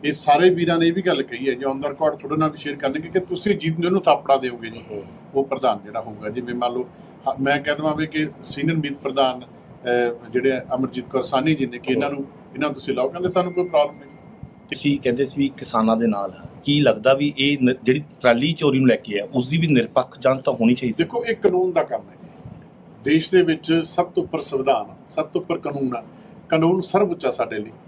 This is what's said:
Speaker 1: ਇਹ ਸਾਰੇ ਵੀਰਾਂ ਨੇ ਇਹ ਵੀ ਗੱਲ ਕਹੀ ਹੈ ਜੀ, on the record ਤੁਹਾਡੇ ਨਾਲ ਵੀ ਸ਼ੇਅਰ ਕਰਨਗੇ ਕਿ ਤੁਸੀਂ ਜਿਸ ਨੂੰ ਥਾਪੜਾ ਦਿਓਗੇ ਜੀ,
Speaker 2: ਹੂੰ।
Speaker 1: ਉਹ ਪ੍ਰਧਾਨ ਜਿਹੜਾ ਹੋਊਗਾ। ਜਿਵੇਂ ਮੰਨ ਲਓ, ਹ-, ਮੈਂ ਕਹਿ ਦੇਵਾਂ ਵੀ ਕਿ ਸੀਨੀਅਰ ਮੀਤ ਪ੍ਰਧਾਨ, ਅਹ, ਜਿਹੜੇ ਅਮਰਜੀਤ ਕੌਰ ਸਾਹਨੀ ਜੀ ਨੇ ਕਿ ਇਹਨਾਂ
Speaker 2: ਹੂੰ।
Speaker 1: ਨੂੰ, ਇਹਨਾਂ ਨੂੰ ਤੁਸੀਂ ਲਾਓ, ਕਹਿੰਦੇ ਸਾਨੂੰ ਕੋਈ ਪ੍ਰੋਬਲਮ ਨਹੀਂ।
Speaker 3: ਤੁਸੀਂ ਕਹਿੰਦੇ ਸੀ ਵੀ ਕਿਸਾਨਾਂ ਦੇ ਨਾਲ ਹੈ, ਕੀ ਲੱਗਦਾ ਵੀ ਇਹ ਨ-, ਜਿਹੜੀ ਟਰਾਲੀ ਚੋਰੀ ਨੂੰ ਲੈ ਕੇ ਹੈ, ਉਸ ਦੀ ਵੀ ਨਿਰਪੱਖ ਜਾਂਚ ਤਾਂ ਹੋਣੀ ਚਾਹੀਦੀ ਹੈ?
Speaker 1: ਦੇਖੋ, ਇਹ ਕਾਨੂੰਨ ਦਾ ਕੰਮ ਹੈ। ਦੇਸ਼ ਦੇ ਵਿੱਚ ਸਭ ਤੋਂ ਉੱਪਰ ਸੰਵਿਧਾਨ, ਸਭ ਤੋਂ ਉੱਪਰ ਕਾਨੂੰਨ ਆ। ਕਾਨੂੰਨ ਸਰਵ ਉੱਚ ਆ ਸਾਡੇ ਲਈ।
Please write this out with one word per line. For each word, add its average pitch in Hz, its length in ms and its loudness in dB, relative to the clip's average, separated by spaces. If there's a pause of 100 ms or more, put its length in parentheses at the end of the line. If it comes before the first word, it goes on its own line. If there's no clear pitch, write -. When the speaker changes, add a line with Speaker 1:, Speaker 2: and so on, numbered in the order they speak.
Speaker 1:
ਇਹ 147 80 0
ਸਾਰੇ 151 380 6
ਵੀਰਾਂ 170 280 2
ਨੇ 165 80 4
ਇਹ 170 60 4
ਵੀ 185 100 -2
ਗੱਲ 160 200 0
ਕਹੀ 123 260 -4
ਹੈ 123 60 0
ਜੀ, 127 100 -8
on 135 80 -2
the 135 160 -4
record 143 280 -2
ਤੁਹਾਡੇ 147 200 -6
ਨਾਲ 156 140 2
ਵੀ - 80 -14
ਸ਼ੇਅਰ 143 180 -8
ਕਰਨਗੇ 156 320 -4
ਕਿ 185 120 0
ਤੁਸੀਂ 180 360 -2
ਜਿਸ 160 220 -2
ਨੂੰ 180 240 2
ਥਾਪੜਾ 139 340 4
ਦਿਓਗੇ 123 340 -6
ਜੀ, 117 200 -16
Speaker 2:
ਹੂੰ। 104 120 -10 (320)
Speaker 1:
ਉਹ 135 100 2
ਪ੍ਰਧਾਨ 120 400 0
ਜਿਹੜਾ 110 160 -8
ਹੋਊਗਾ। 107 280 -10
ਜਿਵੇਂ 120 260 -8
ਮੰਨ 120 180 -2
ਲਓ, 127 100 -6
ਹ-, - 580 -10
ਮੈਂ 143 180 2
ਕਹਿ 147 160 -2
ਦੇਵਾਂ 151 200 -2
ਵੀ 156 120 -2
ਕਿ 156 220 -2 (160)
ਸੀਨੀਅਰ 160 320 -2
ਮੀਤ 143 220 -4
ਪ੍ਰਧਾਨ, 131 420 0
ਅਹ, 120 920 -4
ਜਿਹੜੇ 127 300 0 (140)
ਅਮਰਜੀਤ 127 340 -4
ਕੌਰ 127 140 -2
ਸਾਹਨੀ 135 320 0
ਜੀ 135 120 -2
ਨੇ 120 120 -10
ਕਿ 131 140 -4
ਇਹਨਾਂ 139 160 0
Speaker 2:
ਹੂੰ। 143 60 -6
Speaker 1:
ਨੂੰ, 139 100 -8 (300)
ਇਹਨਾਂ 143 140 -2
ਨੂੰ 135 60 -6
ਤੁਸੀਂ - 200 -6
ਲਾਓ, 127 140 0
ਕਹਿੰਦੇ 180 200 -4
ਸਾਨੂੰ 180 240 0
ਕੋਈ 180 160 -2
ਪ੍ਰੋਬਲਮ 147 300 2
ਨਹੀਂ। - 120 -20 (580)
Speaker 3:
ਤੁਸੀਂ 143 300 0
ਕਹਿੰਦੇ 127 260 0
ਸੀ 131 140 -8
ਵੀ 139 100 2
ਕਿਸਾਨਾਂ 113 480 0
ਦੇ 117 100 0
ਨਾਲ 101 240 -2
ਹੈ, - 80 -18 (260)
ਕੀ 147 160 4
ਲੱਗਦਾ 120 340 6
ਵੀ 143 240 0
ਇਹ 139 240 2
ਨ-, 127 200 4
ਜਿਹੜੀ 127 180 -4 (200)
ਟਰਾਲੀ 127 320 4
ਚੋਰੀ 147 260 2
ਨੂੰ 131 100 2
ਲੈ 110 80 2
ਕੇ 101 240 -4
ਹੈ, 101 40 -4 (100)
ਉਸ 127 140 0
ਦੀ 156 100 0
ਵੀ 165 80 0
ਨਿਰਪੱਖ 127 520 0
ਜਾਂਚ 131 260 0
ਤਾਂ 139 80 0
ਹੋਣੀ 120 220 4
ਚਾਹੀਦੀ 123 280 -2
ਹੈ? - 20 4
Speaker 1:
ਦੇਖੋ, - 200 -4
ਇਹ 226 120 -2
ਕਾਨੂੰਨ 185 360 2
ਦਾ 165 100 2
ਕੰਮ - 280 -6
ਹੈ। - 40 -20 (880)
ਦੇਸ਼ 160 260 2
ਦੇ 185 120 6
ਵਿੱਚ 160 420 2
ਸਭ 175 220 -2
ਤੋਂ 175 160 -2
ਉੱਪਰ - 180 -4
ਸੰਵਿਧਾਨ, 131 560 0 (140)
ਸਭ 156 160 -4
ਤੋਂ - 140 -4
ਉੱਪਰ - 180 -4
ਕਾਨੂੰਨ 139 380 -4
ਆ। 113 80 -8 (440)
ਕਾਨੂੰਨ 165 320 4
ਸਰਵ 190 300 2
ਉੱਚ 170 160 -4
ਆ 127 40 2
ਸਾਡੇ 113 280 -4
ਲਈ। 104 140 -10 (160)